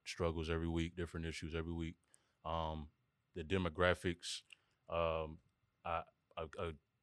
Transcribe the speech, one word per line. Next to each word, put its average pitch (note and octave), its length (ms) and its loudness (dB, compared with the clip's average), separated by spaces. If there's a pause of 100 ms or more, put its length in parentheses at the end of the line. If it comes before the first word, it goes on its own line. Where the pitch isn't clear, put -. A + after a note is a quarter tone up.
struggles E2 440 0
every E2 180 2
week, E2 280 2
different E2+ 300 -4
issues D#2+ 300 -4
every E2 180 -2
week. E2 220 -4 (500)
Um, D#2+ 420 -2 (480)
the E2+ 80 -4
demographics, F2 1000 2 (480)
um, D#2+ 500 0 (440)
I, E2 180 -2 (360)
a, E2 60 -2 (200)
a E2+ 80 -2 (320)